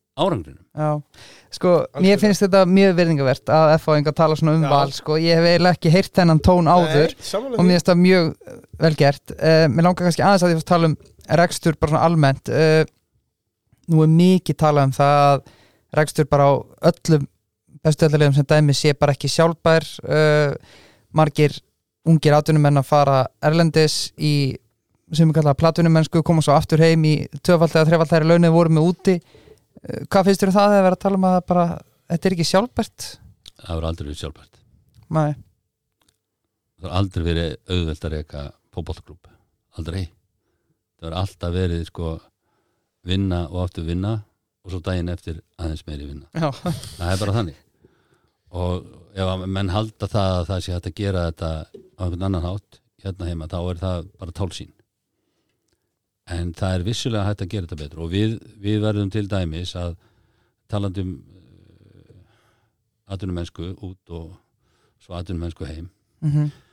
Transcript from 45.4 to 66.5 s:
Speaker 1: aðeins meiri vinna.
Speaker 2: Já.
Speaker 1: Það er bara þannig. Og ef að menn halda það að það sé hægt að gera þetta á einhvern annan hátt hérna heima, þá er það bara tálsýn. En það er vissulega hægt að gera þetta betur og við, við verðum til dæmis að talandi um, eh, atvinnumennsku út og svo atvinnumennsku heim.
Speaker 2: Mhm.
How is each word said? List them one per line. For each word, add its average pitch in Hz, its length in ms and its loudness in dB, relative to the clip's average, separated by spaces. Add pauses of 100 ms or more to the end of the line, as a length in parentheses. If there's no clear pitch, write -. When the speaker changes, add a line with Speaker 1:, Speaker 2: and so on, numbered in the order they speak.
Speaker 1:
aðeins 80 280 -10
meiri 71 200 -14
vinna. 73 280 -16
Speaker 2:
Já. 160 180 -4
Speaker 1:
Það - 600 -8
er 95 60 -2
bara 98 140 -4
þannig. 117 240 -4 (960)
Og 87 320 -6 (300)
ef 95 100 -6
að 92 220 -6
menn 95 220 -6
halda 107 400 -6
það 95 280 -2
að 85 100 -4
það 92 160 -6
sé 92 120 -10
hægt 87 120 -8
að 87 80 -12
gera 95 360 -4
þetta 80 200 -8 (140)
á - 380 -18
einhvern 87 200 -6
annan 95 200 -4
hátt 92 380 -12 (180)
hérna 92 300 -12
heima, 82 200 -10
þá 92 120 -10
er 87 200 -8
það 90 280 -8 (100)
bara 87 140 -16
tálsýn. - 400 -10 (1600)
En 87 240 -8
það 92 240 -4
er 87 100 -4
vissulega 110 400 -4
hægt 104 160 -6
að 90 80 -10
gera 95 160 -8
þetta 78 140 -12
betur 76 240 -14
og 82 80 -8
við, 107 220 -2 (240)
við 104 220 -4
verðum 104 300 -4
til 104 160 -6
dæmis 90 480 -6
að 87 220 -10 (720)
talandi 101 320 -6
um, 92 120 -8 (760)
eh, - 320 -20 (880)
atvinnumennsku 90 680 -10
út 92 380 -18
og 82 140 -14 (720)
svo - 180 -16
atvinnumennsku 85 500 -10
heim. 78 220 -14 (340)
Speaker 2:
Mhm. 151 280 -2 (220)